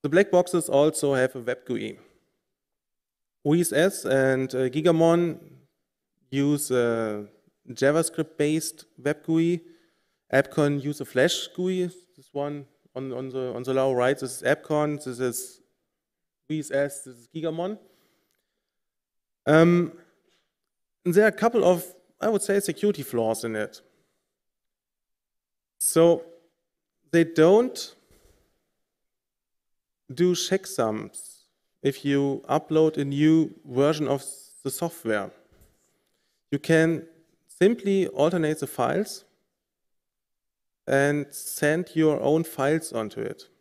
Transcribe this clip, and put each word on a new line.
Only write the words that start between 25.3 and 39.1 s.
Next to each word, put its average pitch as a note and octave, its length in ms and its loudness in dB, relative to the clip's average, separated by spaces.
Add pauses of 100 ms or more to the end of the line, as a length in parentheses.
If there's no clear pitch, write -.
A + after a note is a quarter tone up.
So E3 440 4 (880)
they E3 140 4
don't F#3+ 680 2 (2250)
do F3 200 2
checksums - 1080 -4 (400)
if C#3 220 -4
you C#3 440 0
upload D#3 480 2
a C#3+ 80 -2
new D3+ 500 2 (120)
version C#3+ 420 0
of C3+ 160 -2 (380)
the C3+ 80 -6
software. A2+ 600 -4 (1200)
You C#3+ 80 -4
can D#3+ 480 2 (400)
simply G3 640 0
alternate D#3 520 0
the C3+ 60 -6
files C3+ 580 -4 (1600)